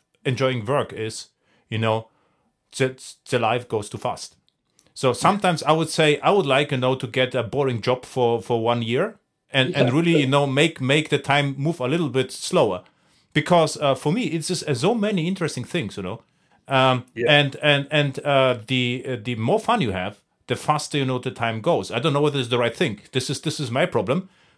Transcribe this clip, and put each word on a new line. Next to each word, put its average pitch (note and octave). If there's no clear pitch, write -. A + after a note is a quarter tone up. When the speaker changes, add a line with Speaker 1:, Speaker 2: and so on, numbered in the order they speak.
Speaker 1:
enjoying B2+
work B2+
is, A2
you A2
know, A2
that C3
the B2+
life A#2
goes G#2+
too A#2
fast. -
So B2+
sometimes F3+
I C#3+
would D#3+
say D3+
I D3+
would F#3+
like, C#3+
you C3
know, B2+
to C3
get B2+
a B2
boring B2+
job B2
for, A#2
for A#2
one A#2+
year, C#3
and, C3+
and C3
Speaker 2:
Yeah. B2
Speaker 1:
really, E3
you C#3
know, C#3+
make, C#3+
make C#3+
the C#3+
time C#3
move D3
a B2
little D#3+
bit B2+
slower. A2
Because, D#3
uh, C#3
for D3
me, A#3
it's D#3
just, F3
uh, D3
so D#3
many G3+
interesting D#3+
things, B2
you G2
know. F#2+
Um, C3
Speaker 2:
Yeah. A#2+
Speaker 1:
and, C#3
and, C#3+
and, D3
uh, C3+
the, B2+
uh, B2+
the A#2+
more C3+
fun A3+
you A2+
have, F#2
the A#2+
faster, D3+
you C3+
know, B2+
the B2
time A2+
goes. A2
I A2+
don't D3
know C#3+
whether C#3+
it's A#2
the B2
right A#2
thing. A2+
This C3
is, B2+
this -
is A#2+
my C#3+
problem. C3